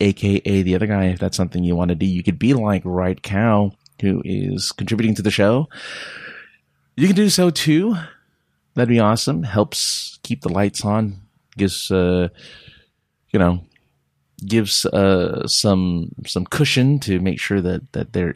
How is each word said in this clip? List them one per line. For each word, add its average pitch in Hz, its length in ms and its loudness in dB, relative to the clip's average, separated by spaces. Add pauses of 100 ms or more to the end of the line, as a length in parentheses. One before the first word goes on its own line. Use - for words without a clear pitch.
A 101 100 2
K 101 320 0
A 98 200 2
the 92 120 2
other 104 120 0
guy. 98 180 0
If 90 140 0
that's 95 180 -4
something 90 260 -2
you 87 140 2
want 87 120 0
to 87 60 0
do, 80 100 -2
you 90 180 -2
could 85 160 -2
be 127 140 4
like 104 300 0
Right 90 380 -2
Cow, 104 500 2 (300)
who 95 240 0
is 98 460 -4
contributing 110 440 -2
to 104 60 -6
the 101 100 0
show. 113 380 2 (1300)
You 151 120 4
can 190 80 4
do 208 140 4
so 180 200 2
too. 170 460 2 (800)
That'd 120 160 2
be 120 100 4
awesome. 117 440 2
Helps - 800 -4
keep - 180 -6
the - 80 -4
lights 98 340 -2
on. 104 380 -2 (360)
Gives, 98 340 -2
uh, 90 380 2 (1000)
you 110 100 0
know, 87 240 2 (840)
gives, 107 400 0
uh, 95 640 2
some, 92 680 0 (100)
some 90 200 -4
cushion 139 560 2
to 95 180 0
make 92 200 -2
sure 101 220 0
that, 87 320 -4
that - 200 -6
there 90 220 0